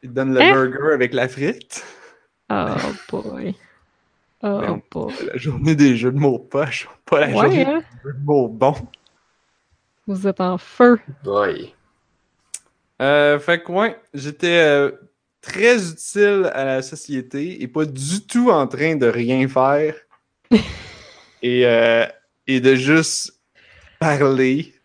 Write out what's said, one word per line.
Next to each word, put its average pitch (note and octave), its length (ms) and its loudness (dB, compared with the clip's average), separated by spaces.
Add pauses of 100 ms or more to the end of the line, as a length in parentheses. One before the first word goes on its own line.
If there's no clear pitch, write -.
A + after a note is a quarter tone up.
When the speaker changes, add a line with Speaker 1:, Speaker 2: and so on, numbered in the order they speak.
Speaker 1:
il C3 60 -16
te A#2+ 60 -16
donne C3 180 -2
le B2+ 80 4
Speaker 2:
Hein ? F3+ 100 6
Speaker 1:
burger C3+ 420 0
avec B2+ 200 -2
la B2+ 140 -2
frite. C3+ 560 -8 (680)
Speaker 2:
Oh G#3 260 -4 (340)
boy. - 460 -10 (880)
Oh G3+ 160 -4
Speaker 1:
Ben, G#3+ 120 -6
on - 100 -6 (100)
Speaker 2:
boy. - 220 -8
Speaker 1:
fait - 120 -10
la - 120 -10
journée C#3 380 -2
des C#3+ 200 4
jeux A#2+ 160 -2
de C#3 80 -2
mots C#3 200 2
poches, - 480 -6 (180)
pas C4+ 160 2
la D4 60 2
Speaker 2:
Ouais, - 60 -4
Speaker 1:
journée F#4 320 4
Speaker 2:
hein ? D4 140 -2
Speaker 1:
des - 300 -16
jeux C#3+ 100 -12
de C#3+ 60 -8
mots C#3+ 220 2
bons. B2+ 280 0 (1300)
Speaker 2:
Vous G3 220 -4
êtes F#3+ 140 -2
en F#3 160 -2
feu. A#3+ 420 4 (240)
Speaker 3:
Boy. G2 500 -2 (1300)
Speaker 1:
Euh, D3 380 2
fait E3+ 240 -2
que F3 80 -14
ouais, G#3 260 -2 (160)
j'étais, D3 460 -2
euh, C#3+ 320 2 (500)
très G#3 500 2
utile G3 640 0
à C3+ 120 -4
la C3 160 -2
société C#3 840 -8
et C3 40 -8
pas D#3 180 -2
du D3 400 -6
tout A#3+ 260 0
en D3 160 2
train D3+ 280 -4
de B2+ 120 2
rien A#2+ 400 0
faire. C#3 480 0 (560)
Speaker 2:
<laughs> - 920 -4
Speaker 1:
Et, B2 240 2
euh, A#2 400 4 (420)
et C3 140 0
de C3 140 6
juste D3 640 -2 (600)
parler C3+ 760 0 (120)